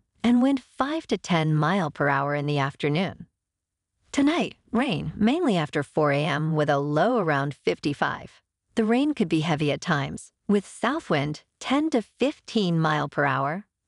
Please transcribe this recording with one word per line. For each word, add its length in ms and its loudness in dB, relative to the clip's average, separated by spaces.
and 160 4
wind 220 2
five 460 -4
to 100 -2
ten 380 0
mile 340 0
per 180 -2
hour 280 0
in 100 -4
the 140 0
afternoon. 680 -2
Tonight, 420 0
rain, 440 -2
mainly 420 2
after 240 -2
four 300 0
A 120 0
M, 300 -2
with 160 0
a 80 2
low 400 2
around 380 0
fifty-five. 880 -4
The 100 2
rain 300 2
could 120 0
be 120 2
heavy 320 0
at 100 -4
times, 500 -4
with 160 2
south 460 -4
wind 320 -2
ten 300 0
to 140 0
fifteen 760 -2
mile 300 0
per 160 0
hour 400 -2